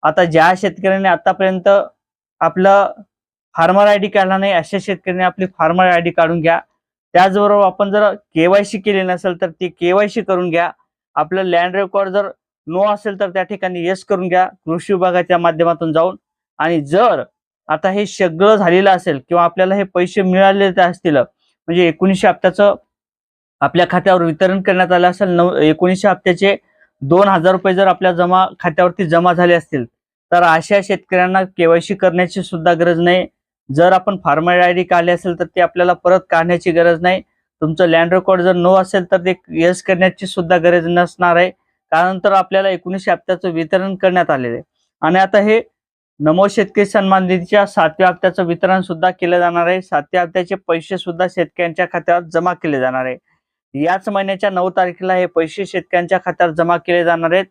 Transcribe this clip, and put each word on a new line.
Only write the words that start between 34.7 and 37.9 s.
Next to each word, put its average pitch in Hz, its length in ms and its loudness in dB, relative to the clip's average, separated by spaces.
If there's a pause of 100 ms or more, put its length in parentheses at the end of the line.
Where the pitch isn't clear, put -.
काढले 175 280 0
असेल 175 280 -4
तर 175 60 -2
ते 180 160 -4
आपल्याला 175 340 0
परत 180 340 2
काढण्याची 175 440 0
गरज 170 280 2
नाही. 180 200 -2 (400)
तुमचं 160 260 0
लँड 165 260 2